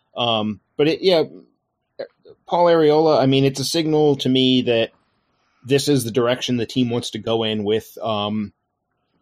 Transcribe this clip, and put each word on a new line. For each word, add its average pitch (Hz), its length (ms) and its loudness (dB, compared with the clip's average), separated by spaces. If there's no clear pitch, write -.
Um, 110 440 -4
but 147 120 2
it, 160 140 -4
yeah, 175 220 2
Paul 175 200 0
Arriola, 156 540 4
I 131 60 2
mean, 135 180 4
it's 135 160 0
a 131 40 -6
signal 151 520 0
to 135 120 -4
me 131 340 2
that 117 280 0
this 135 240 0
is 139 140 2
the 113 80 -8
direction 123 460 -2
the 113 100 -4
team 127 240 -2
wants 120 200 -6
to 117 80 -10
go 113 260 -4
in 110 180 -4
with, 107 400 -4
um, 104 500 -6